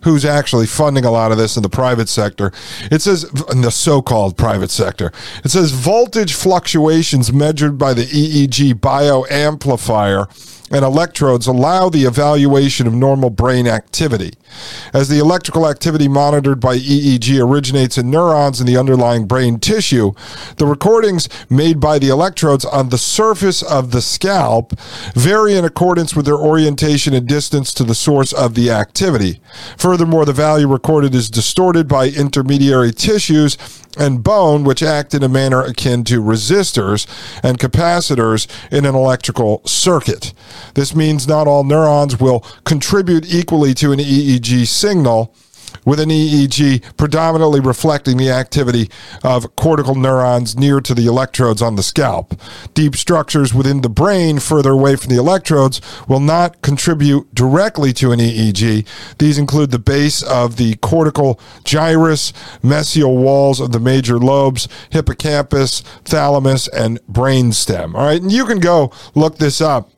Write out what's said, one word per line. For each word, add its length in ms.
who's 200
actually 440
funding 360
a 80
lot 220
of 40
this 200
in 60
the 40
private 400
sector. 460
It 120
says, 240
in 80
the 120
so-called 640
private 340
sector, 400
it 80
says 200
voltage 640
fluctuations 1000
measured 440
by 160
the 100
E 400
E 40
G 260
bioamplifier 1500
and 140
electrodes 600
allow 420
the 180
evaluation 840
of 80
normal 340
brain 380
activity. 680
As 160
the 120
electrical 480
activity 400
monitored 520
by 160
E 40
E 400
G 200
originates 580
in 120
neurons 500
in 60
the 120
underlying 480
brain 340
tissue, 540
the 80
recordings 640
made 300
by 200
the 100
electrodes 560
on 240
the 80
surface 640
of 300
the 100
scalp 720
vary 400
in 100
accordance 500
with 100
their 120
orientation 760
and 140
distance 460
to 100
the 120
source 360
of 240
the 160
activity. 720
Furthermore, 480
the 80
value 340
recorded 460
is 160
distorted 580
by 200
intermediary 840
tissues 640
and 280
bone, 400
which 180
act 320
in 80
a 80
manner 320
akin 420
to 160
resistors 840
and 160
capacitors 880
in 140
an 100
electrical 680
circuit. 680
This 220
means 320
not 200
all 160
neurons 560
will 240
contribute 680
equally 440
to 160
an 80
E 40
E 360
G 260
signal, 680
with 140
an 120
E 320
E 40
G 340
predominantly 640
reflecting 580
the 120
activity 600
of 320
cortical 400
neurons 600
near 260
to 120
the 140
electrodes 540
on 140
the 80
scalp. 520
Deep 220
structures 580
within 280
the 80
brain 500
further 320
away 240
from 140
the 100
electrodes 600
will 120
not 420
contribute 720
directly 600
to 180
an 80
E 80
E 240
G. 340
These 200
include 340
the 80
base 420
of 360
the 180
cortical 640
gyrus, 680
mesial 520
walls 440
of 120
the 80
major 400
lobes, 480
hippocampus, 920
thalamus, 640
and 320
brainstem. 840
All 100
right, 160
and 100
you 140
can 140
go 320
look 240
this 200
up 380